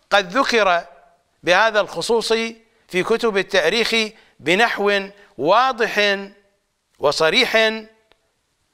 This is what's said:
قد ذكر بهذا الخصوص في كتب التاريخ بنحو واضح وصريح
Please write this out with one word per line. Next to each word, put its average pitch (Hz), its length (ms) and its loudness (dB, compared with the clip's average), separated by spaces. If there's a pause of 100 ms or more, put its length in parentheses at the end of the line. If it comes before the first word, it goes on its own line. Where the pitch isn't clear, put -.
(100)
قد 202 260 0
ذكر 202 500 0 (560)
بهذا 208 380 2
الخصوص 208 520 -2 (600)
في 180 100 0
كتب 220 340 -2
التاريخ 202 760 0 (280)
بنحو 202 720 0 (280)
واضح 208 800 0 (800)
وصريح 220 840 0 (920)